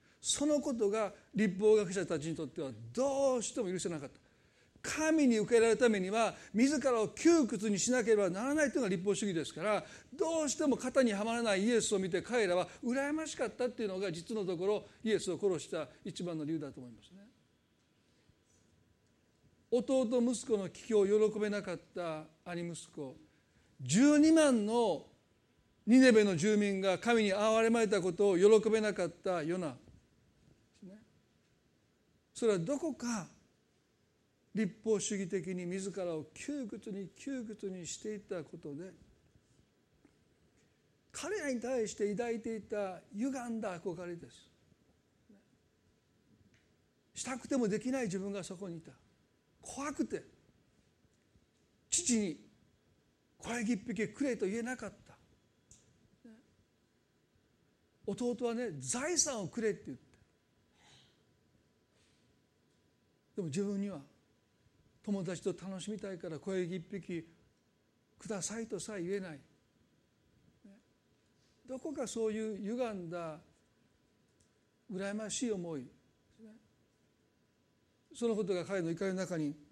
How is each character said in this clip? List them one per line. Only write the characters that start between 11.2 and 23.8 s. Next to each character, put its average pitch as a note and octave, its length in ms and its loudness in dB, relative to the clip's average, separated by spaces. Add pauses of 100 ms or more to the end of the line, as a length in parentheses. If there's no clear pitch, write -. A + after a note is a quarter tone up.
ま A3+ 80 -2
ら A#3 100 -2
な G#3 140 2
い F#3+ 80 2
イ A#3+ 60 2
エ A3+ 100 4
ス - 120 0
を G3 60 2
見 F#3+ 100 -2
て E3+ 120 -2
彼 A3+ 260 0
ら F3 80 2
は F3+ 140 0 (120)
羨 C#4 300 -2
ま D#4 160 -4
し D4+ 80 -10
か B3 120 -2
っ - 20 -10
た - 160 -4
っ B3+ 60 -2
て B3 120 -6
い G#3+ 40 0
う - 20 -6
の F#3 100 -6
が G3 100 -2
実 E3+ 280 -8
の G#3 80 -2
と F3 120 -2
こ F3 80 -4
ろ G3+ 200 0 (180)
イ A3 80 0
エ G3 80 4
ス - 140 -4
を D3+ 40 -4
殺 F#3 220 0
し - 100 -12
た D#3 200 -4 (160)
一 E3+ 180 -8
番 E3+ 140 -4
の D3+ 80 -6
理 D#3 80 -4
由 D#3+ 60 -2
だ C#3+ 120 -10
と B2+ 80 -16
思 B2 80 -14
い A#2+ 60 -18
ま G#2+ 100 -20
す - 80 -20
ね。 G3 160 -20 (2500)
弟 B3 500 2
息 A#3 260 0
子 A3 100 2
の F#3+ 120 -4
帰 - 180 -16
郷 G#3+ 140 4
を G#3 280 4
喜 G#3+ 100 -4
べ G#3 100 0
な G#3 120 -2
か F3 120 -6
っ E3 40 -6 (160)
た D#3+ 300 -6 (220)
兄 F3 260 -6
息 - 180 -14
子、 D3 260 -10 (640)